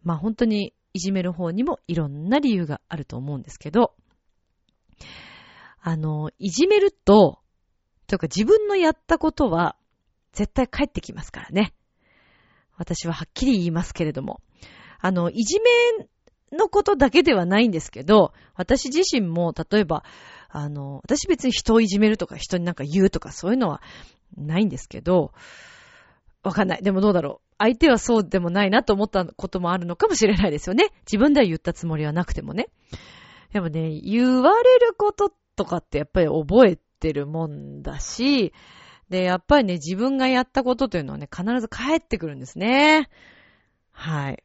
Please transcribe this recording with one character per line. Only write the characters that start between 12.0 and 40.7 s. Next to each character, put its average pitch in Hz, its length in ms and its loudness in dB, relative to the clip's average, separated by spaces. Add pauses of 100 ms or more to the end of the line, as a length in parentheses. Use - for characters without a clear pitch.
私 170 320 -8
は 165 40 -6
は 165 140 -10
っ - 80 -20
き - 120 -2
り 269 80 2
言 185 100 0
い 170 80 -2
ま 170 100 -2
す - 100 -8
け - 120 -4
れ - 80 -4
ど 131 100 -8
も。 - 180 -12 (600)
あ 185 100 -2
の、 175 200 0
い 226 120 -4
じ 294 160 0
め 480 1000 0
の 403 120 2
こ 403 160 2
と 403 100 2
だ 269 160 4
け 311 140 4
で 294 100 4
は 185 100 0
な 185 160 2
い 240 80 4
ん 208 40 -2
で 160 80 -4
す - 100 -16
け 127 140 -16
ど、 190 280 6 (220)
私 247 360 -2
自 302 100 0
身 269 260 0
も 170 260 -2 (180)
例 208 100 2
え 202 40 2
ば、 156 200 -4 (440)
あ 147 200 -10
の、 139 360 -12
私 - 240 -4
別 339 160 0
に 254 80 2
人 - 220 0
を 226 60 8
い 226 60 2
じ 196 120 -2
め 214 100 4
る 214 80 0
と 180 100 -8
か - 100 -16
人 180 220 -6
に 170 60 -4
な 175 80 -4
ん - 20 -6
か 175 100 -10
言 175 200 2
う 190 60 6
と - 100 -6
か - 120 -18
そ - 160 -8
う 208 40 0
い - 20 0
う - 20 -2
の 247 120 0
は 147 140 -8 (540)
な 151 220 -4
い 214 60 2
ん 208 40 0
で 143 100 -6
す - 100 -16
け - 120 -14
ど、 175 320 0 (1120)
わ 190 100 -4
か 196 120 0
ん 185 40 -4
な 180 80 -4
い。 - 60 -12
で 190 80 0
も 190 100 0
ど 208 100 4
う - 20 2
だ 175 100 2
ろ 143 220 -8
う。 - 140 -20
相 226 180 2
手 320 120 4
は 240 100 6
そ 226 220 2
う 175 80 -4
で 190 100 0
も 175 120 -2
な 196 140 2
い 190 60 0
な 240 120 2
と 233 100 0
思 202 120 2
っ 214 40 -6
た 185 160 -2
こ - 240 -14
と 185 120 -8
も 175 120 -2
あ 185 60 -2
る 175 80 -8
の 175 100 -6
か 440 120 2
も 392 60 2
し 226 120 2
れ 196 100 4
な 190 120 2
い - 20 0
で 147 80 -4
す - 100 -10
よ 185 60 -4
ね。 381 160 4 (100)
自 - 180 -4
分 285 160 4
で 285 60 4
は 226 60 6
言 165 100 -2
っ - 20 -6
た - 140 -6
つ - 140 -8
も 160 100 -4
り 151 80 -4
は 151 80 -4
な 175 120 -2
く - 80 -6
て 156 100 -6
も 143 120 -12
ね。 226 140 -6 (840)
で 208 80 -2
も 170 80 -6
ね、 160 220 -6
言 240 520 0
わ 311 100 6 (100)
れ 508 160 8
る 466 180 4
こ 415 160 0
と 403 200 -2 (220)
と - 100 -4
か - 140 -6
っ - 60 -10
て - 140 -6
や 147 60 -2
っ - 20 -14
ぱ - 140 0
り 165 60 4
覚 160 400 6
え 180 120 2 (200)
て 160 140 -4
る 143 140 -6
も 160 200 -6
ん 143 360 -14
だ 139 180 -12
し、 247 520 0 (560)
で、 185 160 -2
や 180 120 0
っ 175 80 -8
ぱ 294 140 4
り 262 60 2
ね、 185 100 -2
自 165 220 -6
分 262 200 -2
が 262 120 0
や 254 140 2
っ - 80 -6
た 269 120 -2
こ 247 140 0